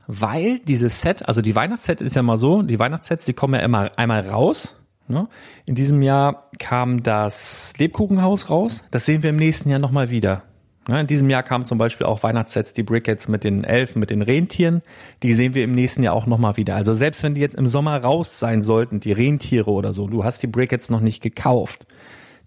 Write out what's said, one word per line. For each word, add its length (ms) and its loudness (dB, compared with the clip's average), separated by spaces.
Weil 540 -2
dieses 420 0
Set, 260 -2
also 140 2
die 120 2
Weihnachtsset 460 -2
ist 160 -2
ja 60 2
mal 160 2
so, 240 4
die 160 0
Weihnachtssets, 460 -2
die 100 -4
kommen 200 0
ja 60 2
immer 380 2
einmal 280 0
raus, 500 0
ne? 220 -2
In 80 -4
diesem 280 2
Jahr 560 2
kam 440 -2
das 760 -2
Lebkuchenhaus 680 0
raus, 420 0
das 160 -2
sehen 160 2
wir 80 0
im 60 0
nächsten 320 0
Jahr 100 2
nochmal 300 0
wieder. 360 0
Ne, 120 0
in 60 -2
diesem 240 2
Jahr 140 2
kamen 200 -2
zum 140 -2
Beispiel 300 0
auch 160 -2
Weihnachtssets, 480 -2
die 100 -4
Brickheads 460 -2
mit 160 -2
den 180 0
Elfen, 380 0
mit 100 -2
den 100 0
Rentieren, 640 0
die 100 4
sehen 220 4
wir 80 2
im 80 0
nächsten 320 0
Jahr 120 2
auch 120 -2
nochmal 300 2
wieder. 180 0
Also 180 2
selbst 300 0
wenn 120 0
die 60 -2
jetzt 140 -2
im 140 0
Sommer 340 0
raus 380 -2
sein 220 0
sollten, 360 2
die 140 -2
Rentiere 580 0
oder 220 -2
so, 160 -6
du 160 -2
hast 180 -4
die 60 -4
Brickheads 420 -2
noch 80 0
nicht 240 -2
gekauft, 640 -2